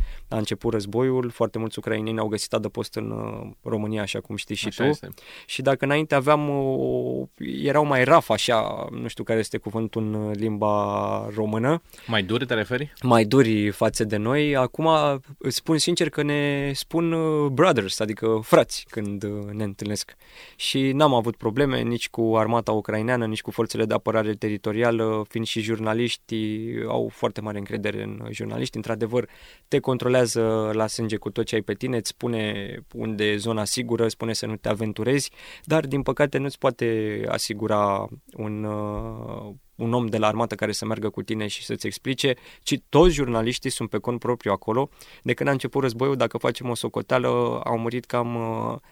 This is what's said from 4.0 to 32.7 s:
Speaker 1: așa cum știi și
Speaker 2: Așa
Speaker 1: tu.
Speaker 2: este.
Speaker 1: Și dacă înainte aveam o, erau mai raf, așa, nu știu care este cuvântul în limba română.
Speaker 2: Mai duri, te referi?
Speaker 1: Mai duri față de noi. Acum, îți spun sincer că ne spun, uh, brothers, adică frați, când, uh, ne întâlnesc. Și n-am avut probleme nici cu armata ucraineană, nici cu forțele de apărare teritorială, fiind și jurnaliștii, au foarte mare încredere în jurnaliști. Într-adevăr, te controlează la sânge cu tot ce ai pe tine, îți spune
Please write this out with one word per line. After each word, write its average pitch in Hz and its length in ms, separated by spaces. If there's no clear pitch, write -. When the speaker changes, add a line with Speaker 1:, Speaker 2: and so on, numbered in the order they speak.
Speaker 1:
așa 104 180
cum 104 160
știi - 180
și 104 120
Speaker 2:
Așa - 160
Speaker 1:
tu. 139 60
Speaker 2:
este. 147 200
Speaker 1:
Și - 160
dacă 135 220
înainte 151 300
aveam 147 340
o, 131 800
erau 143 240
mai 131 180
raf, 156 260
așa, 107 600
nu 120 180
știu 110 160
care 113 140
este 107 200
cuvântul 113 440
în 107 280
limba 104 1040
română. 113 480
Speaker 2:
Mai 110 160
duri, 113 240
te 120 80
referi? 123 380
Speaker 1:
Mai 117 220
duri 107 460
față 110 340
de 107 120
noi. 139 400
Acum, 143 320
îți - 180
spun 160 220
sincer 175 300
că 147 140
ne 143 520
spun, 165 380
uh, 156 380
brothers, 127 500
adică 110 420
frați, - 480
când, 101 320
uh, 104 300
ne 107 120
întâlnesc. 101 520
Și 135 360
n-am 143 220
avut 117 220
probleme 127 440
nici 117 300
cu 113 260
armata 110 360
ucraineană, 110 540
nici 110 160
cu - 80
forțele 110 340
de 110 100
apărare 107 400
teritorială, 104 240
fiind 113 180
și - 140
jurnaliștii, 110 1300
au 117 240
foarte 113 280
mare 104 180
încredere 104 440
în 107 280
jurnaliști. 110 460
Într-adevăr, 113 520
te 143 100
controlează 117 960
la 110 140
sânge 110 300
cu 107 140
tot 113 140
ce - 100
ai 107 60
pe 104 140
tine, 127 220
îți 107 120
spune 107 640